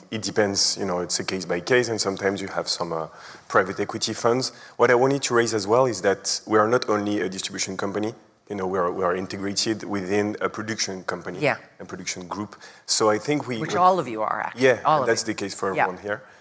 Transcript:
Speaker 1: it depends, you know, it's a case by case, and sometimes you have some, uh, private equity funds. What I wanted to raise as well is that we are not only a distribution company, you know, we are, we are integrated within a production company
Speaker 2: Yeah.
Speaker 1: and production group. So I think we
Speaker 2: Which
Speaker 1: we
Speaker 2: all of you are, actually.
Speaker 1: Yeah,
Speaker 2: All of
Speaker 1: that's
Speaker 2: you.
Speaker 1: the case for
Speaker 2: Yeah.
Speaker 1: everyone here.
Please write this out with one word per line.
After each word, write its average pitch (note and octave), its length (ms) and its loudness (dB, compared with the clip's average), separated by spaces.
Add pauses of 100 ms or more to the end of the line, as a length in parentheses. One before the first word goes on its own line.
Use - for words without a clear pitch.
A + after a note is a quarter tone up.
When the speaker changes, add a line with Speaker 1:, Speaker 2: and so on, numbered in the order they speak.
(100)
Speaker 1:
it A2+ 120 -6
depends, G2 560 2
you G#2 80 -2
know, F2+ 140 -2
it's F2 200 -2
a G2 40 -4
case F#2 200 -4
by F2+ 160 -2
case, B2 280 2
and A2 120 -2
sometimes G2 400 0
you F#2+ 80 -8
have E2+ 200 -4
some, F2 240 -4
uh, D#2+ 160 -4 (400)
private F#2+ 300 2
equity G#2+ 340 -4
funds. B2 400 2 (240)
What A#2+ 140 6
I B2 40 8
wanted C3+ 300 4
to B2 100 0
raise A#2 180 4
as G#2 140 0
well B2 200 6
is G#2 160 -2
that - 440 0
we G#2+ 120 4
are G#2+ 100 6
not B2 200 2
only G#2 320 0
a F#2+ 80 -2
distribution F#2+ 480 -6
company, G#2 380 -4 (340)
you G#2 80 -6
know, F#2+ 100 -2
we F#2+ 120 -2
are, F2 140 2
we F#2+ 100 -4
are F2+ 140 2
integrated G2 680 -4
within G2+ 560 0
a F#2+ 80 0
production G#2 560 -6
company F2+ 340 -6
Speaker 2:
Yeah. B2+ 180 0 (220)
Speaker 1:
and F#2+ 100 -14
production F#2 400 -10
group. F#2+ 280 -8 (280)
So - 240 2
I G#2+ 100 4
think C#3 300 -2
we A#2+ 100 -4
Speaker 2:
Which - 140 -4
Speaker 1:
we - 60 0
Speaker 2:
all F#3 200 6
of D3 80 -2
you A2 140 -6
are, - 220 -2
actually. B2 220 -2
Speaker 1:
Yeah, B2 200 6
Speaker 2:
All D3+ 160 4
of B2+ 60 0
Speaker 1:
that's A#2 160 2
Speaker 2:
you. - 60 -6
Speaker 1:
the G#2+ 60 -2
case G2 200 -6
for G2 200 -2
Speaker 2:
Yeah. C3+ 100 2
Speaker 1:
everyone F2+ 180 -6
here. G#2 200 -4 (180)